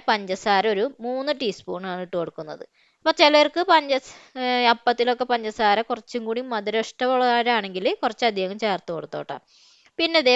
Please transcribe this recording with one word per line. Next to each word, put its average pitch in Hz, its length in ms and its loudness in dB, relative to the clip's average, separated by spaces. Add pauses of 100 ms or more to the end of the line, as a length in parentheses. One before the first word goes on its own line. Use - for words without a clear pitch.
പഞ്ചസാര 196 600 0
ഒരു 202 140 0 (220)
മൂന്ന് 262 360 -4
ടീസ്പൂൺ 185 500 -6
ആണ് 180 160 -6
ഇട്ട് 180 100 -8
കൊടുക്കുന്നത്. 160 480 -8 (340)
അപ്പൊ 320 220 0
ചിലർക്ക് 302 500 6
പഞ്ചസ-, 285 420 2 (280)
ഏ, 254 40 -4 (280)
അപ്പത്തിലൊക്കെ 240 520 0
പഞ്ചസാര 220 540 0 (100)
കുറച്ചും 233 400 -6
കൂടി 226 120 -4 (120)
മധുരം 214 340 -2
ഇഷ്ടമുള്ളവരാണെങ്കിൽ 240 1000 0 (160)
കുറച്ചധികം 208 600 -2
ചേർത്ത് 185 320 -2
കൊടുത്തോട്ടോ. 151 400 -10 (640)
പിന്നെ 330 300 2
ദേ 247 80 6